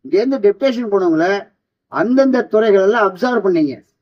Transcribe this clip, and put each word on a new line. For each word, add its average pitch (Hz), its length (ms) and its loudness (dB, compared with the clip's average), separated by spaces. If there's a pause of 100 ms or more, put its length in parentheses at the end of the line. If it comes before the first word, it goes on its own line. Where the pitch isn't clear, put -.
இங்க 135 160 -4
இருந்து 262 200 0
டெப்டேஷன் 226 540 -2
போனவங்கள 185 560 0 (400)
அந்தந்த 247 560 0
துறைகள் 214 380 2
எல்லாம் 208 260 2
அப்சர்வ் 196 380 -2
பண்ணீங்க. 226 360 -2 (200)